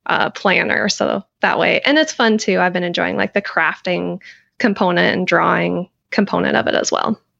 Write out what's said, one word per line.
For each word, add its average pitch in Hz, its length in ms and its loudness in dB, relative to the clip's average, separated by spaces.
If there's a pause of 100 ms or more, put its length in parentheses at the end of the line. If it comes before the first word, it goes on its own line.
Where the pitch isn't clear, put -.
uh, - 240 0
planner. 185 600 0
So - 340 -2 (160)
that - 180 2
way, 165 280 2
and 285 100 4
it's 311 160 2
fun 220 240 2
too. 196 220 0
I've 180 160 2
been 180 100 -2
enjoying, 175 320 -2
like, - 160 -2
the 202 100 0
crafting 175 800 -4 (380)
component 180 580 2
and 180 100 -2
drawing 170 640 0 (220)
component 196 460 0
of - 100 0
it - 80 0
as - 180 -2
well. - 260 -2 (220)